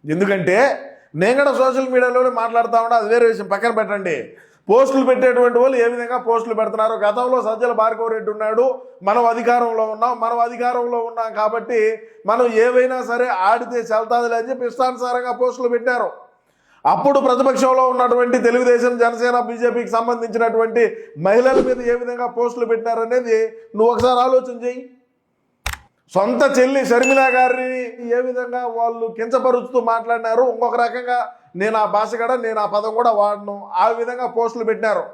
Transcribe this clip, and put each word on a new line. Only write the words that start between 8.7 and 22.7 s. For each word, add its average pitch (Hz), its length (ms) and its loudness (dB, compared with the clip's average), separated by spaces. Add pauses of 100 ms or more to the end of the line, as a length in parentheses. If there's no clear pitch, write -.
మనం 233 240 2
అధికారంలో 233 540 0 (100)
ఉన్నాం, 240 260 -2
మనం 233 240 -2
అధికారంలో 240 540 -4 (100)
ఉన్నాం 226 180 -6 (120)
కాబట్టి 220 420 0 (480)
మనం 240 160 2 (180)
ఏవైనా 254 360 2 (100)
సరే 240 180 0 (220)
ఆడితే 240 300 0 (120)
చెల్తాదులే 233 480 0
అని 233 120 -6
చెప్పి 247 200 -6
ఇష్టానుసారంగా 247 680 -4
పోస్టులు 247 320 -2
పెట్టారు. 240 340 -2 (760)
అప్పుడు 277 400 4
ప్రతిపక్షంలో 262 680 4
ఉన్నటువంటి 247 520 2
తెలుగుదేశం, 240 560 4
జనసేన, 233 360 0 (100)
బీజేపీకి 233 480 -2
సంబంధించినటువంటి 226 880 0 (420)
మహిళల 247 420 4
మీద 254 120 0 (140)
ఏ - 100 2
విధంగా 240 240 -6 (100)
పోస్టులు 240 340 -2